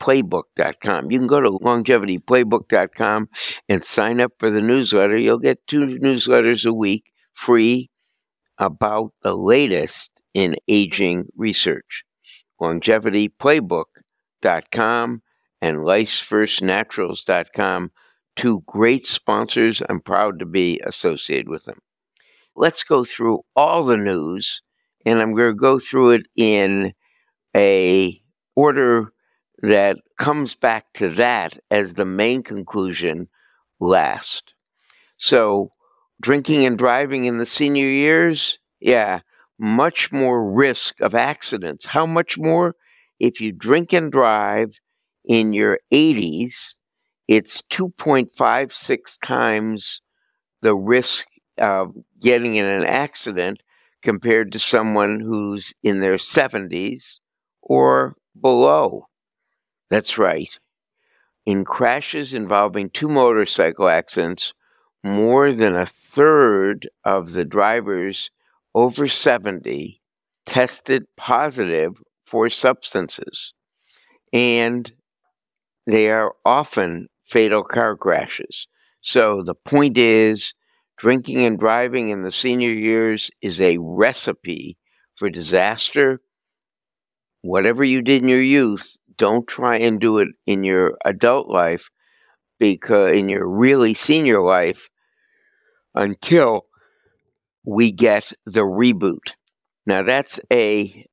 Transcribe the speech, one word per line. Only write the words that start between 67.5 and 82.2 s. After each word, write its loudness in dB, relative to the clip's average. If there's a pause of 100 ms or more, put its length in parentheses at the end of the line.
over 0
seventy -4 (420)
tested -2 (100)
positive -2 (320)
for -2
substances. -4 (760)
And 0 (920)
they 2
are -2 (100)
often -2 (160)
fatal 2
car -2
crashes. -4 (320)
So 2
the -6
point 0
is, 4 (460)
drinking 0
and 0
driving -2
in -6